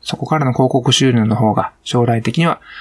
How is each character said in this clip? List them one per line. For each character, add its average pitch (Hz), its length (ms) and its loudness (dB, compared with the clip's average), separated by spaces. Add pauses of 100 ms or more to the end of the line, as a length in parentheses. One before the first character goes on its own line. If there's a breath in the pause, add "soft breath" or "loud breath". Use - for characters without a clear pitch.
そ - 120 -6
こ 131 120 -8
か 151 100 0
ら 143 80 0
の 127 80 0
広 127 160 2
告 131 220 0
収 131 200 2
入 117 140 2
の 110 100 0
方 107 200 0
が - 180 -4 (100)
将 123 220 0
来 117 160 0
的 120 160 -4
に 165 80 2
は - 160 -2 (200 loud breath)